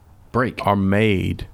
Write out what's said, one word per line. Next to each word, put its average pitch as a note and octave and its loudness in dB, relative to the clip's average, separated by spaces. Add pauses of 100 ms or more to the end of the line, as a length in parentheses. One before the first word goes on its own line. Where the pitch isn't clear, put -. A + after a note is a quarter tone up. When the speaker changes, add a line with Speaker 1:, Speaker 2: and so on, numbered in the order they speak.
(320)
Speaker 1:
Break. A#2 -2
Speaker 2:
are G2+ 4
made G2 0